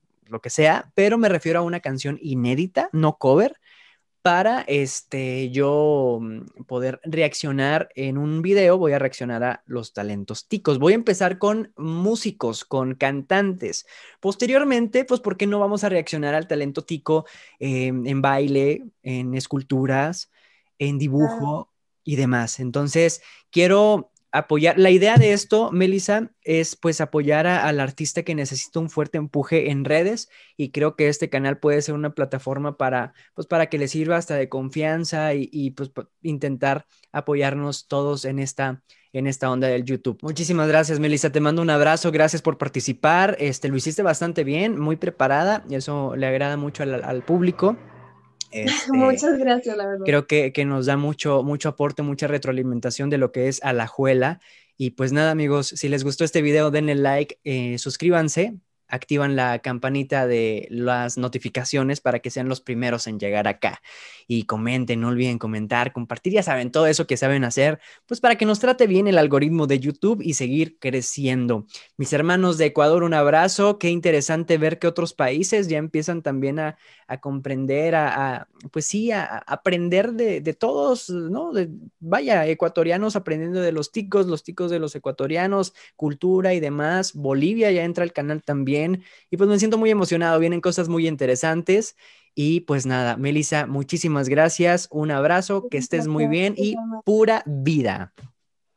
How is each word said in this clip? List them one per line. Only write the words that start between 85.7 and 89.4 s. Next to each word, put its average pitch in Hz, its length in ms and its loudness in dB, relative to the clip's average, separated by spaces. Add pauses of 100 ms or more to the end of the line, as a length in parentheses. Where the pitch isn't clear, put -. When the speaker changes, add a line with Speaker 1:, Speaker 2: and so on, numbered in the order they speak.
Speaker 1:
cultura 185 580 0
y 175 60 0
demás. 151 540 0
Bolivia 147 580 2
ya 175 120 2
entra 175 200 -2
al 170 100 -6
canal 151 280 -4
también, 147 600 -2 (280)
y 175 60 -2
pues 196 140 4